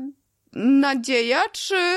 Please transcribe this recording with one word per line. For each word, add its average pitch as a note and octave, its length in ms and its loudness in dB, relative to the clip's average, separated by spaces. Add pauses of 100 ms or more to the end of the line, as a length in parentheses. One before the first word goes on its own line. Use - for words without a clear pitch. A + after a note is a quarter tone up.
(540)
nadzieja, C4 840 2 (120)
czy, - 240 -8 (220)